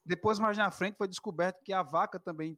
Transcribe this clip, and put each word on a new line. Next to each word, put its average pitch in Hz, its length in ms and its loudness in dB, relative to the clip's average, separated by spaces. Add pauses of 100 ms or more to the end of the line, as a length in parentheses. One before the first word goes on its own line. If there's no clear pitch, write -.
Depois, 202 360 2
mais 208 180 2
na 208 140 2
frente, 196 260 -2
foi 202 100 0
descoberto 185 560 -2
que 190 120 -4
a 185 80 2
vaca 170 360 0
também 160 400 -6